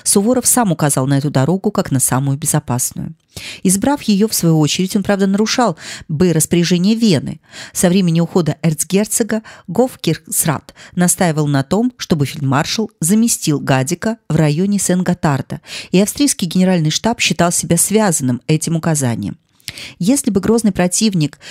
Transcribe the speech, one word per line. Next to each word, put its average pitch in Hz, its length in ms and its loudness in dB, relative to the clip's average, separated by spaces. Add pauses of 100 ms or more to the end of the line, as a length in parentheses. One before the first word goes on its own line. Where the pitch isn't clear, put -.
Суворов 233 420 2
сам 233 240 2
указал 143 360 0
на 139 120 2
эту 139 120 -2
дорогу 165 420 0
как - 180 -2
на 135 80 2
самую 135 400 0
безопасную. 151 760 -4 (480)
Избрав 196 400 0
ее, 208 240 2
в 220 80 -4
свою 165 240 2
очередь, 180 380 0
он, 196 80 -2
правда, 196 220 0
нарушал 208 500 0 (320)
бы 165 240 2
распоряжение 175 640 2
Вены. 214 440 0 (320)
Со - 160 0
времени 175 320 2
ухода 165 420 0
эрцгерцога 208 800 -2 (260)
Гофкирхсрат - 1080 -2 (220)
настаивал 175 500 2
на 139 160 2
том, 226 340 0
чтобы - 300 0
фельдмаршал 147 640 -2 (100)
заместил 190 600 0
Гадика 139 580 -2 (100)
в 156 60 -2
районе 160 440 2
Сен-Готарда, 175 840 -2 (320)
и 185 80 4
австрийский 214 480 0
генеральный 180 420 2
штаб 226 300 -2
считал 175 320 0
себя 170 240 -2
связанным 165 720 0
этим 156 260 0
указанием. 131 640 -2 (600)
Если 233 320 2
бы 196 100 2
грозный 220 320 2
противник 180 680 0 (120)